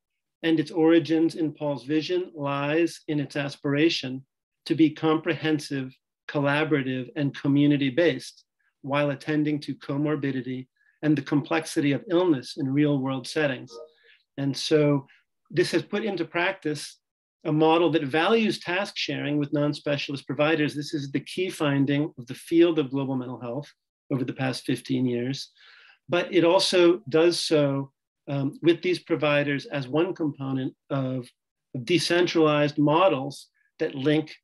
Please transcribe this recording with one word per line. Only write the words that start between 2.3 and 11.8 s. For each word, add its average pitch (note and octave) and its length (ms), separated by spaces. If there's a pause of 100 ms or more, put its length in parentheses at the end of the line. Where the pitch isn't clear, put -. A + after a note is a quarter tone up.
lies D3 760
in D3 120
its C3+ 160
aspiration C#3+ 880 (420)
to E3 80
be D#3 160
comprehensive, D#3 1040 (340)
collaborative, C#3 880
and C#3+ 220
community-based C#3+ 1080 (380)
while C#3+ 280
attending D3+ 500
to C#3+ 140
comorbidity C3+ 920 (360)
and D3+ 140
the C3+ 60
complexity D#3 680